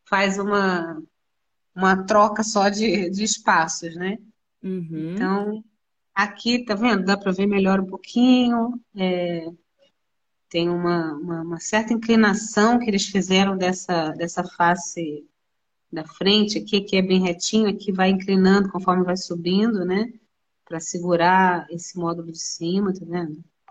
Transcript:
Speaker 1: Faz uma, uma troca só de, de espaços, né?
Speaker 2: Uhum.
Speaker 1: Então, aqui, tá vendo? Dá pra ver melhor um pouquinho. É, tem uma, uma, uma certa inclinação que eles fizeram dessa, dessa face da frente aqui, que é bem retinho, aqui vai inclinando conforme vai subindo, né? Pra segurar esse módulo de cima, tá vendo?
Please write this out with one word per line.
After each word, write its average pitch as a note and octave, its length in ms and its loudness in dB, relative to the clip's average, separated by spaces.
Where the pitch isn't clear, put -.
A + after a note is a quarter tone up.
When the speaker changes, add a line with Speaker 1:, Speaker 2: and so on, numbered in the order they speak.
Speaker 1:
Faz G3 300 0
uma, F#3 640 -2
uma F#3+ 320 2
troca G#3+ 380 4
só G3+ 240 2
de, G3+ 420 0
de G3 140 -4
espaços, E3+ 720 0
né? F#3+ 220 -6
Speaker 2:
Uhum. F3+ 720 -4
Speaker 1:
Então, G#3 280 -6
aqui, A#3 500 -2
tá G#3+ 100 -2
vendo? G3+ 300 0
Dá G3 120 2
pra G3 160 -2
ver F#3+ 140 0
melhor G3 340 2
um F#3 60 -4
pouquinho. A#3+ 960 2
É, F3 500 -2
tem E3+ 200 0
uma, E3+ 460 0
uma, E3 280 -6
uma E3 180 -8
certa A3 320 -2
inclinação A3+ 840 2
que A#3+ 100 -2
eles G3 180 0
fizeram F#3+ 500 2
dessa, F3+ 540 -2
dessa E3+ 340 -6
face E3+ 840 -2
da D#3+ 140 -8
frente G#3 520 2
aqui, G3+ 240 -2
que G3+ 140 -2
é F#3+ 60 4
bem F#3 200 2
retinho, F#3+ 460 0
aqui G3 240 -4
vai F#3 180 2
inclinando F#3+ 600 4
conforme F3+ 340 0
vai F3+ 120 -2
subindo, F#3 680 -2
né? G#3 260 -2
Pra E3 140 -8
segurar F3 880 2
esse F3 280 -12
módulo E3+ 340 -6
de D#3+ 80 -16
cima, F#3 540 -4
tá F#3 120 -10
vendo? E3 380 -8